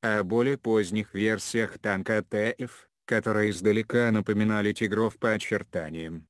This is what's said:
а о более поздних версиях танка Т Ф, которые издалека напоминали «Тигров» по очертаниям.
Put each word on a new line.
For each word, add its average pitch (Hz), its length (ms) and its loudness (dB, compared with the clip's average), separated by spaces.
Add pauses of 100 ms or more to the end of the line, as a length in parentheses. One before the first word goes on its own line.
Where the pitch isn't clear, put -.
а 107 180 0
о 101 40 0
более 120 340 0
поздних 107 560 0
версиях 107 680 -2
танка 104 440 -2
Т 107 340 -2
Ф, - 300 -12 (180)
которые 107 460 2
издалека 107 600 2
напоминали 107 600 2
«Тигров» 107 460 0
по 113 160 0
очертаниям. 82 960 -6